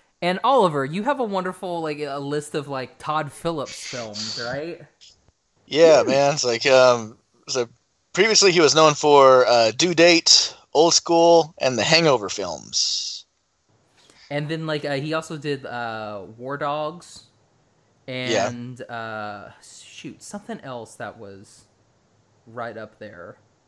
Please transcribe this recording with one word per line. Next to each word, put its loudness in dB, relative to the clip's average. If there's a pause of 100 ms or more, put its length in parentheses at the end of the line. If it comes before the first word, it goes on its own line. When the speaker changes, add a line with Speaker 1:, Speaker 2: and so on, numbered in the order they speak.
(220)
Speaker 1:
and -4
Oliver, 2
you -8
have -4
a -4
wonderful, -8
like, -8
a -8
list -8
of, -8
like, -10
Todd -6
Phillips -10
films, -12
right? -10 (840)
Speaker 2:
Yeah, 6
Speaker 3:
Yeah. -
Speaker 2:
man. 2
It's -6
like, -2
um, 4 (300)
so -4 (460)
previously 4
he 4
was 4
known 6
for, 6
uh, 4
Due -2
Date, 4 (180)
Old 4
School, 4
and -2
the -2
Hangover 2
films. -8 (1040)
Speaker 1:
And -8
then, -8
like, -6
uh, -6
he -6
also -8
did, -8
uh, -10 (140)
War -10
Dogs, -10 (1000)
Speaker 2:
Yeah. -2
Speaker 1:
and, -14
uh, -12 (100)
shoot, -20
something -16
else -16
that -16
was -20 (800)
right -12
up -16
there. -20 (280)